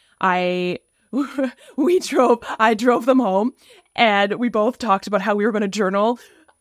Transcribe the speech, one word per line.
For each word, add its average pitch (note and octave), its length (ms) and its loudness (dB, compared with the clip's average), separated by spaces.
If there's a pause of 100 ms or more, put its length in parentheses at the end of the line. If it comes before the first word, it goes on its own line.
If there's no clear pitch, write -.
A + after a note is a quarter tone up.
(200)
I, F3+ 580 -2 (480)
<laughs> - 500 -8
we F4+ 240 2
drove, A#3 380 2 (200)
I A3 160 4
drove A#3+ 320 0
them C4 120 4
home, G#3 340 0 (420)
and G3+ 400 2
we A#3+ 140 -4
both A3 300 -2
talked G3 280 -2
about G3 160 -2
how G#3 120 -2
we G#3 100 -2
were G#3+ 80 0
gonna G#3 160 -2
journal, G3+ 500 -2 (420)